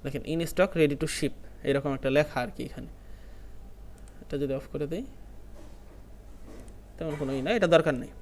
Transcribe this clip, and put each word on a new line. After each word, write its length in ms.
দেখেন 180
in 80
stock, 200
ready 200
to 60
ship, 180
এরকম 280
একটা 200
লেখা 260
আর 120
কি 140
এখানে। 200
এটা 180
যদি 180
অফ 140
করে 200
দেই 100
তেমন 260
কোনো 180
ই 60
না, 120
এটা 180
দরকার 280
নেই। 80